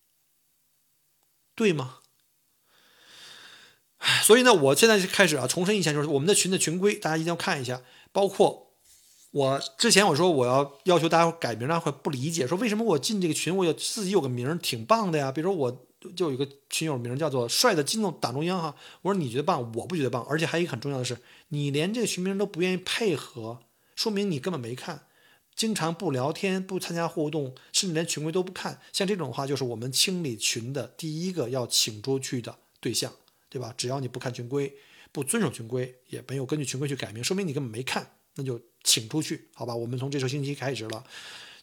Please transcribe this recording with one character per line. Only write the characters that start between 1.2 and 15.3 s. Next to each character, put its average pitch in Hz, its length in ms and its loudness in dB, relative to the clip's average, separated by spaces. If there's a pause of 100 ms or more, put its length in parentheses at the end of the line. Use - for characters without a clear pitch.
对 208 200 4
吗？ 131 240 -6 (2000)
唉， - 260 2
所 220 140 10
以 254 40 6
呢， 247 120 10
我 143 200 6
现 226 140 6
在 214 100 8
就 185 80 2
开 190 200 6
始 156 100 4
啊， 127 100 -2
重 170 200 0
申 214 100 2
一 190 60 0
下， 151 100 2
就 147 80 0
是 147 80 0
我 147 100 2
们 143 80 2
的 202 80 6
群 185 160 2
的 185 60 2
群 160 220 0
规， 208 160 4
大 202 160 -2
家 160 80 2
一 - 20 0
定 160 60 -2
要 170 100 0
看 170 240 -2
一 127 40 -4
下， 123 180 -6 (280)
包 196 160 2
括 190 380 2 (720)
我 135 260 2 (160)
之 233 140 4
前 190 160 8
我 156 80 6
说 175 160 4
我 131 160 4
要 139 380 2
要 180 120 6
求 160 120 4
大 165 100 4
家 170 140 6
改 120 240 -4
名， 117 100 -6
大 160 80 0
家 165 60 0
会 160 100 -2
不 - 200 -6
理 135 200 -2
解， 165 160 -2
说 165 120 0
为 240 100 0
什 208 100 0
么 226 60 0
我 190 120 4
进 196 240 -2
这 175 60 0
个 151 80 0
群， 160 220 -2
我 190 80 2
有， 160 80 2
自 - 320 -4
己 185 80 -2
有 196 80 6
个 135 80 -2
名 123 180 -2
儿 160 120 -2
挺 113 280 -6
棒 220 240 4
的 156 80 2
呀。 135 140 -2